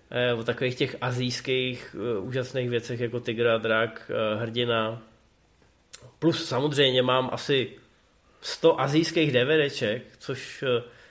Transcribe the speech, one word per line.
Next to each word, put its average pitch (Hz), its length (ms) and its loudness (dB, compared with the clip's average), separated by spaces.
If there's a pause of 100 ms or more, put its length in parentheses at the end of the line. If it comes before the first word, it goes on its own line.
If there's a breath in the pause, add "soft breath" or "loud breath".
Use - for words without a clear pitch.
(100)
eh, 123 220 0
o 113 120 -4
takových 123 300 -2
těch 131 260 -2
asijských, 123 960 -2
eh, 113 200 -2
úžasných 123 520 -4
věcech 117 300 -4
jako 120 200 -4
Tygr 117 260 0
a 113 120 4
drak, 113 520 0
eh, 107 300 0
Hrdina. 117 600 -2 (1160)
Plus 160 260 2
samozřejmě 131 580 2
mám 127 300 2
asi - 380 0 (720)
sto - 400 2
asijských 151 520 2
D 123 120 6
V 151 140 2
D 143 120 2
ček, 120 320 -2 (160)
což, - 440 -10 (160)
eh, 117 40 -8 (280 soft breath)